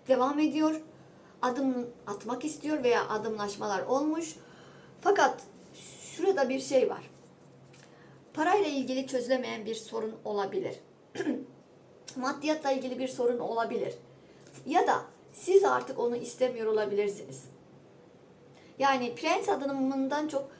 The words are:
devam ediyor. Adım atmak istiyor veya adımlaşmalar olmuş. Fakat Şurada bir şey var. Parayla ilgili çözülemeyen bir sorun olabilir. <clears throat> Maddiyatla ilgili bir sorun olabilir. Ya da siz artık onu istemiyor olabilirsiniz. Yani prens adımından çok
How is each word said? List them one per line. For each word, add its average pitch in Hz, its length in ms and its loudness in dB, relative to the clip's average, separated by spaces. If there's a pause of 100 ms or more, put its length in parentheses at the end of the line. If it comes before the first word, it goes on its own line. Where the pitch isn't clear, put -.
devam 262 320 4
ediyor. 311 420 2 (600)
Adım 247 460 0 (200)
atmak 214 380 -6
istiyor 302 380 -2
veya 233 260 4
adımlaşmalar 208 760 -2
olmuş. 311 500 0 (680)
Fakat 349 420 4 (760)
Şurada 311 320 4
bir 262 100 0
şey 254 300 4
var. - 200 -10 (1200)
Parayla 359 340 4
ilgili 262 400 -2
çözülemeyen 233 580 0
bir 220 100 -4
sorun 220 400 -6 (100)
olabilir. 202 500 -2 (400)
<clears throat> 339 100 -4 (880)
Maddiyatla 294 560 -2
ilgili 254 280 -2
bir 262 80 -2
sorun 240 320 0
olabilir. 208 540 -2 (720)
Ya 330 220 4
da 226 140 2 (320)
siz 381 300 4
artık 247 360 -2
onu 240 160 0
istemiyor 240 520 -4
olabilirsiniz. 202 760 -2 (1400)
Yani 254 360 2
prens 349 340 0
adımından 269 800 0
çok 277 200 -4 (120)